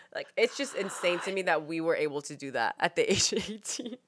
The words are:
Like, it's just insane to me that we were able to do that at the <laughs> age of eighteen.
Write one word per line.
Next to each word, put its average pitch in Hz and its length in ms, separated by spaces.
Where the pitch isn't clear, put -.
Like, - 220
it's 233 200
just 277 200
insane 180 440
to 190 120
me 190 100
that 160 240
we 165 140
were 160 160
able 147 260
to 147 140
do 135 160
that 117 260
at - 160
the 165 80
<laughs> - 100
age - 200
of 202 180
eighteen. 233 580